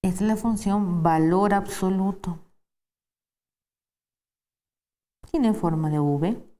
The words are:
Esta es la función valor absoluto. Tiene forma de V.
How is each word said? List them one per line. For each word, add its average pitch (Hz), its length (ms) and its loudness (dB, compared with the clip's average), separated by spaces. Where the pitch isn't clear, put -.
Esta 185 240 -2
es - 20 2
la 220 80 2
función 202 680 -2
valor 170 500 4
absoluto. 190 840 -2
Tiene 240 220 2
forma 160 360 -2
de 151 120 0
V. 147 440 0